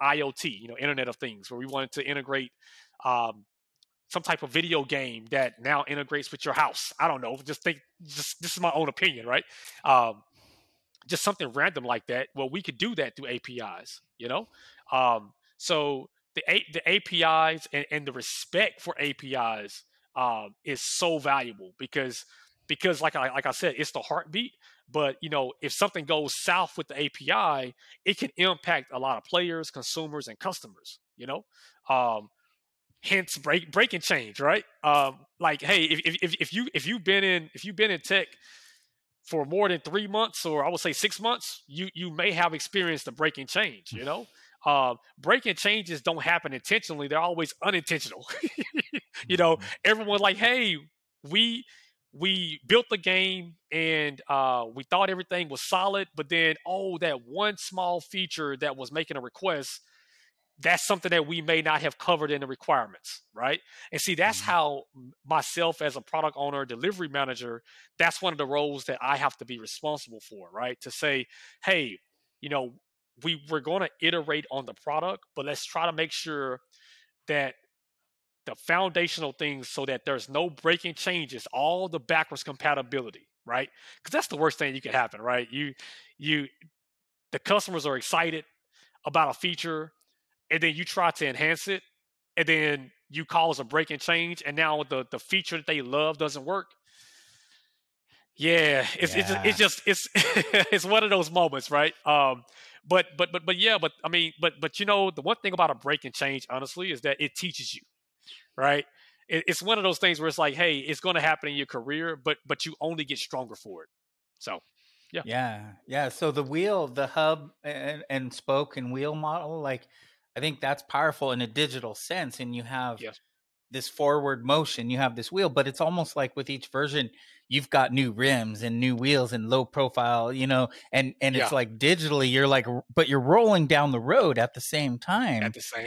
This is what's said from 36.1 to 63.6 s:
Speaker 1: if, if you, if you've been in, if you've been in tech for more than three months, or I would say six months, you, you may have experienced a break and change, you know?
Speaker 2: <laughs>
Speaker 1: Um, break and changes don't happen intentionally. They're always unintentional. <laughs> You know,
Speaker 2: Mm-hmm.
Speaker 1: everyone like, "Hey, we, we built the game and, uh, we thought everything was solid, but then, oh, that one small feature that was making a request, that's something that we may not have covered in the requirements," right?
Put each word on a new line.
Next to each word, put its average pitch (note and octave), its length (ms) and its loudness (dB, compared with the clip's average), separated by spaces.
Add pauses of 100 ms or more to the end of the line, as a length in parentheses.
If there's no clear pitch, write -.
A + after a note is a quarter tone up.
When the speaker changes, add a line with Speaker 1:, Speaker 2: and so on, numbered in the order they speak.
Speaker 1:
if, E3 200 0
if D#3+ 120 -4
you, A#3 220 -2
if D3 140 -4
you've G#3 160 -4
been F#3+ 180 4
in, F3 320 0
if D#3+ 100 -16
you've F#3+ 120 -12
been G#3+ 160 2
in E3+ 80 -2
tech F#3+ 260 2 (960)
for D#3 220 -4
more F#3+ 240 2
than F3 120 0
three G3+ 260 -4
months, G#3+ 380 -2
or D3+ 200 0
I D3+ 40 0
would E3 120 -2
say E3+ 120 0
six - 280 -2
months, - 460 -2
you, E3+ 280 -8
you F3 160 -8
may F3 220 0
have E3 220 2
experienced E3 520 -2
a B2 60 -10
break D3+ 260 0
and C3+ 100 -10
change, D#3 440 -2
you A#2 120 -10
know? F3+ 260 -6
Speaker 2:
<laughs> - 60 -20 (280)
Speaker 1:
Um, C3 320 4 (200)
break A#3 300 2
and F#3 100 0
changes F#3 460 0
don't E3 180 0
happen D#3+ 320 0
intentionally. D3 540 -2
They're D3+ 140 0
always E3+ 420 0
unintentional. E3+ 720 -2
<laughs> - 960 -6
You F3+ 80 0
know, E3 200 6
Speaker 2:
Mm-hmm. G2 80 -6 (200)
Speaker 1:
everyone G#3 340 4
like, G3+ 200 2
"Hey, A#3 380 2 (460)
we, A3+ 420 0 (480)
we F3 540 -4
built A#3 240 4
the G#3+ 80 0
game F#3 560 0 (160)
and, D#3 580 -2
uh, C3 360 2 (100)
we C3+ 80 -10
thought F#3+ 260 2
everything F3+ 400 -4
was C3+ 140 -8
solid, G3 540 0
but D3 120 -6
then, D#3+ 280 2 (100)
oh, F#3 320 -4
that D3+ 260 -2
one F#3+ 340 -2
small F3+ 420 -2
feature D#3+ 560 -6
that C#3 200 -4
was B2+ 140 -10
making D#3 260 -6
a C3+ 40 -8
request, C#3+ 640 -6 (760)
that's E3+ 260 2
something F#3 260 0
that E3 180 4
we E3+ 140 -4
may D#3+ 200 2
not D#3 200 2
have D3+ 140 -2
covered D3+ 360 0
in C#3+ 80 0
the C#3 80 -8
requirements," B2 720 -2 (100)
right? C3+ 280 -2 (320)